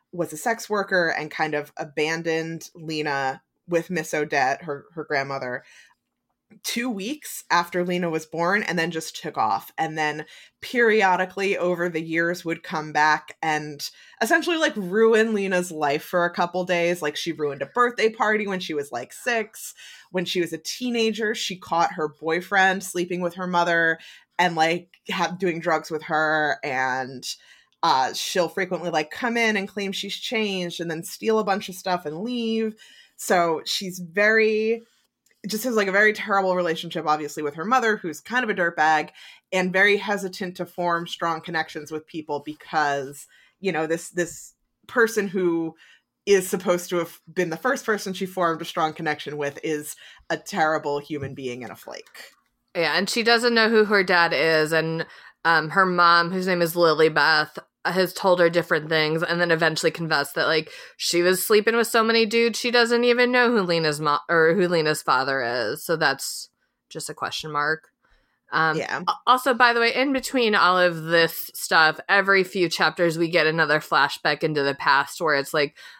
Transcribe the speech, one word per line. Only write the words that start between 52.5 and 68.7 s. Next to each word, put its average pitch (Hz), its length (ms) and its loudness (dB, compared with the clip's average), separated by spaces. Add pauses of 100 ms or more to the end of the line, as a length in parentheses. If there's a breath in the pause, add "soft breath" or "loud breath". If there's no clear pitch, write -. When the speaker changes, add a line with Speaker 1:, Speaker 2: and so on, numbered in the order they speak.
Speaker 2:
Yeah, 165 240 0
and 190 100 0
she 233 140 0
doesn't 233 320 4
know 220 160 4
who 214 160 6
her 196 180 4
dad 170 300 4
is, 156 360 4
and, 160 360 0 (400 loud breath)
um, 160 240 2
her 190 160 4
mom, 175 440 4
whose 185 160 -2
name 180 140 2
is 170 160 0
Lily 160 320 6
Beth, 151 500 2 (340)
has 185 200 0
told 180 280 2
her 170 100 6
different 160 380 0
things 160 340 0
and 170 180 -2
then 170 100 0
eventually 160 400 2
confessed 156 440 -2
that, 151 120 0
like, 156 240 0 (260 loud breath)
she - 260 0
was 185 240 2
sleeping 220 300 4
with 226 100 2
so 226 180 2
many 226 220 4
dudes 233 320 0
she 247 120 -2
doesn't 240 340 4
even 247 280 4
know 247 180 4
who 226 120 2
Lena's 165 380 0
mo-, 147 180 2 (100)
or 165 260 4
who 180 140 4
Lena's 156 340 0
father 135 400 0
is. 120 420 -2
So 170 120 0
that's 139 520 -2 (400)
just - 220 -12
a 147 40 -14
question - 360 -8
mark. 151 380 -4 (640)
Um, 160 240 2